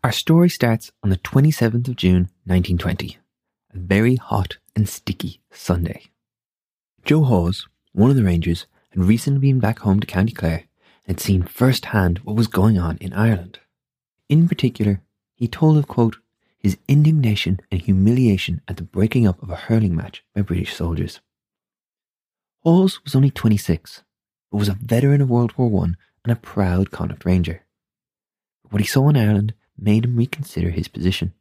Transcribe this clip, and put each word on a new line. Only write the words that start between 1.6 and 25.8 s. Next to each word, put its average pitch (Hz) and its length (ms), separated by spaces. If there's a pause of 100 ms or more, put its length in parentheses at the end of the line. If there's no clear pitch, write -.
of 127 100
June, 90 340 (160)
nineteen 90 320
twenty, 85 400 (560)
a 95 40
very 101 380
hot 104 400 (180)
and 104 140
sticky - 640
Sunday. - 540 (1000)
Joe 151 200
Hawes, 92 440 (240)
one 104 160
of 135 80
the 120 80
Rangers, 85 400 (240)
had 92 160
recently 117 360
been 135 200
back 113 200
home 101 200
to - 60
County 101 260
Clare 82 320 (420)
and 92 120
had - 20
seen 95 220
firsthand 95 760
what 104 160
was 113 100
going 104 320
on 87 240
in 95 100
Ireland. 101 460 (720)
In 165 180
particular, 104 540 (320)
he 123 120
told 156 300
of, 143 100
quote, 113 300 (420)
his 95 200 (100)
indignation 135 720 (100)
and 92 100
humiliation 101 840
at 92 120
the 92 40
breaking 110 420
up 92 160
of 95 100
a 85 40
hurling 107 400
match - 300 (100)
by 101 60
British 87 340
soldiers. 82 460 (1400)
Hawes 185 400
was - 100
only 135 160
twenty-six, - 720 (480)
but 104 80
was 101 100
a 98 120
veteran 139 400
of 135 100
World 120 260
War 123 120
One 87 280 (280)